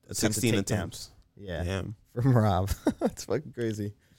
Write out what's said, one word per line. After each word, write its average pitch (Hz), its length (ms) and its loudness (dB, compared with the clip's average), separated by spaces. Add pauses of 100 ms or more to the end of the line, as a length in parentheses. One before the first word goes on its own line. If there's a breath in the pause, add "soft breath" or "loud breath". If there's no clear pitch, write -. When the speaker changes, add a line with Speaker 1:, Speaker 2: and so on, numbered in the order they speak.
Speaker 1:
attempted - 120 -8
Speaker 2:
Sixteen 107 380 2
Speaker 1:
takedowns. 101 60 4
Speaker 2:
attempts. 92 500 -4 (260)
Speaker 1:
Yeah. 87 260 -6
Speaker 2:
Damn. 95 380 -4
Speaker 1:
<laughs> - 160 -20
From 123 180 4
Rob. 101 360 4 (140)
<laughs> - 140 2
That's - 280 -4
fucking 127 260 -4
crazy. 104 400 -4 (260)